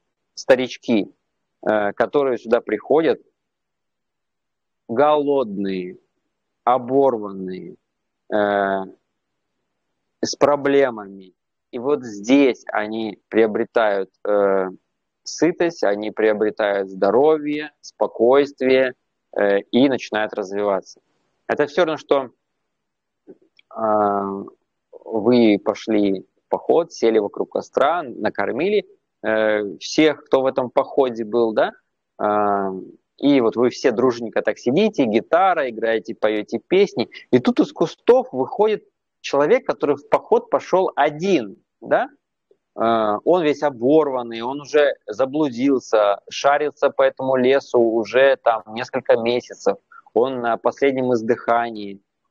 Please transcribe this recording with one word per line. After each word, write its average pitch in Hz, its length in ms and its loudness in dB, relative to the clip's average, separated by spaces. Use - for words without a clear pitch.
старички, 123 760 0
э, 104 260 0
которые 127 440 -2
сюда 113 240 0
приходят, 131 580 0
голодные, 113 1120 0
оборванные, 110 1120 -2
э, 101 500 0
с - 120 -6
проблемами. 131 1000 0
И 127 80 -10
вот 131 240 -4
здесь 117 680 2
они 107 480 -6
приобретают, 107 800 0
э, 98 400 2
сытость, 170 600 -2
они 104 280 -2
приобретают 104 800 0
здоровье, 147 800 0
спокойствие, 131 1120 2
э, 101 220 2
и 127 180 4
начинают 107 440 -4
развиваться. 101 640 -4
Это 202 200 0
все 180 180 0
равно, 156 120 -4
что, 135 340 0
а, 107 540 0
вы 110 580 2
пошли 101 580 -2
в - 280 -20
поход, 156 440 0
сели 110 260 2
вокруг 98 320 -4
костра, 147 520 -2
накормили, 113 800 -4
э, 107 560 -2
всех, 151 460 0
кто 135 160 2
в 131 60 -2
этом 131 240 -2
походе 127 540 -2
был, 113 280 0
да, 135 180 0
а, 101 520 -2
и 139 240 2
вот 113 160 0
вы 123 120 2
все 131 220 0
дружненько 117 500 -2
так 107 180 -4
сидите, 160 460 0
гитара, 156 640 0
играете, 113 460 -4
поете 107 520 -4
песни, 185 420 0
и 127 80 4
тут 240 200 0
из 233 140 0
кустов - 580 2
выходит 202 520 -2
человек, 151 460 2
который 143 300 -2
в 143 120 -20
поход - 400 0
пошел 180 460 0
один, 151 640 -2
да? 160 280 -2
Э, 110 460 0
он 170 180 2
весь 147 200 0
оборванный, 127 800 0
он 135 200 -8
уже 143 340 2
заблудился, 123 1120 0
шарится 143 640 0
по 135 120 0
этому 131 340 0
лесу 127 420 2
уже 117 640 2
там 110 200 0
несколько 123 420 0
месяцев, 117 600 -2
он 127 280 0
на 117 160 -2
последнем 131 560 0
издыхании, 113 840 -2